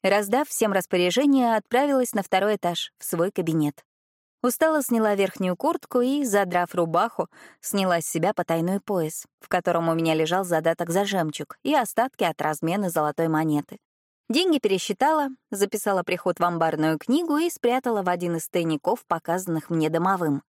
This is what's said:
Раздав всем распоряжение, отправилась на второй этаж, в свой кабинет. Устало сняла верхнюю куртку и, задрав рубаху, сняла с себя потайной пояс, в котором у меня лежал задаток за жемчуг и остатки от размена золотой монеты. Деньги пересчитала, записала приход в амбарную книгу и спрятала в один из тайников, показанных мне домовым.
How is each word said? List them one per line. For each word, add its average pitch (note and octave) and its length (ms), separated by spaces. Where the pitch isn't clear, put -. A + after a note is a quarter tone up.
Раздав G3+ 460
всем G#3+ 240
распоряжение, A3+ 840
отправилась C4 560
на G3+ 100
второй G3+ 340
этаж, - 420
в - 60
свой F3 260
кабинет. D#3+ 540
Устало D4+ 400
сняла A3 320
верхнюю F#3 420
куртку C#4 440
и, C#4 240
задрав F#3 500
рубаху, F3 540
сняла F#3 400
с - 60
себя F3 260
потайной F3 480
пояс, E3 460
в - 80
котором E3+ 400
у E3 60
меня E3 200
лежал E3 300
задаток E3 460
за F#3+ 140
жемчуг E3+ 580
и D4 120
остатки A#3+ 500
от E3 160
размена E3 480
золотой D#3+ 400
монеты. D#3 500
Деньги D#4 300
пересчитала, C4+ 720
записала G3 540
приход F3+ 340
в F3 60
амбарную D#3+ 540
книгу D4+ 400
и E4+ 120
спрятала A#3+ 540
в F#3 40
один F3 280
из D#3+ 120
тайников, E3+ 600
показанных E3+ 640
мне D#3 200
домовым. E3 580